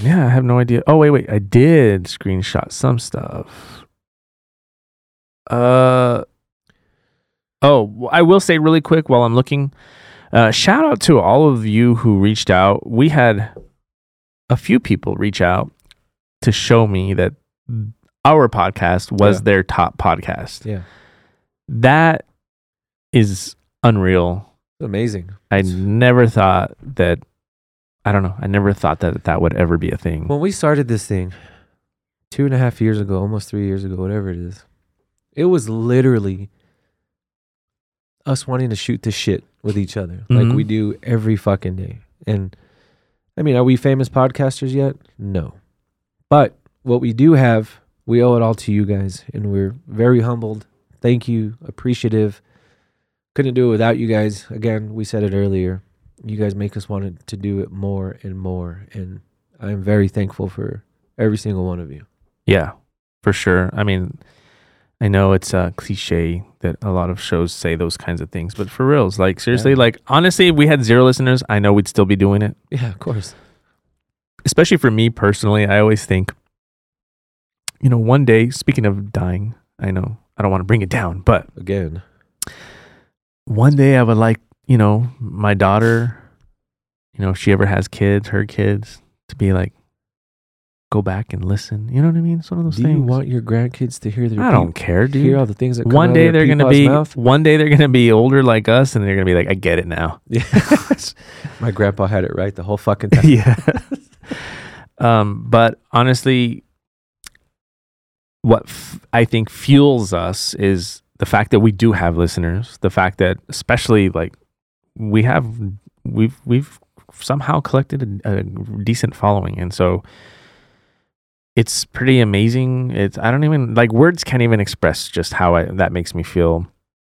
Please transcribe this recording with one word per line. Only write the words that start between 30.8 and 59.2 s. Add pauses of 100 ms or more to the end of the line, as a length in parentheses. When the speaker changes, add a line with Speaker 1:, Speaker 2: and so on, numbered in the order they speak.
Speaker 2:
this
thing (1000)
two
and
a
half
years
ago,
almost
three
years
ago,
whatever
it
is, (720)
it
was
literally (1800)
us
wanting
to
shoot
the
shit (180)
with
each
other
like
we
Speaker 1:
Mm-hmm.
Speaker 2:
do
every
fucking
day. (280)
And, (840)
I
mean,
are
we
famous
podcasters
yet? (220)
No. (760)
But (260)
what
we
do
have, (260)
we
owe
it
all
to
you
guys, (100)
and
we're (120)
very
humbled. (360)
Thank
you, (100)
appreciative. (960)
Couldn't
do
it
without
you
guys.
Again,
we
said
it
earlier. (440)
You
guys
make
us
want
to
do
it
more
and
more,
and (380)